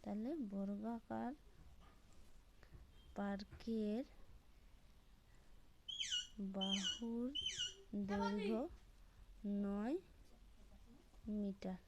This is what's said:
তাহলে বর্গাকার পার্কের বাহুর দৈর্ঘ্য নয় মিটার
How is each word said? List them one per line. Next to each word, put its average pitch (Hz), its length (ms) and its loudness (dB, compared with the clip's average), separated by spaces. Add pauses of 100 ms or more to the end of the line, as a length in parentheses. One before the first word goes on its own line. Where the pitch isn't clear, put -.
তাহলে 214 260 0 (220)
বর্গাকার 220 800 2 (1900)
পার্কের 208 840 2 (2500)
বাহুর 196 760 4 (800)
দৈর্ঘ্য 202 500 6 (1040)
নয় 208 300 4 (1400)
মিটার 190 380 0 (100)